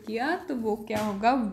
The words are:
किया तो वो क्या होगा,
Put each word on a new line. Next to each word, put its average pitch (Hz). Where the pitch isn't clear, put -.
किया 240
तो 277
वो 220
क्या 214
होगा, 214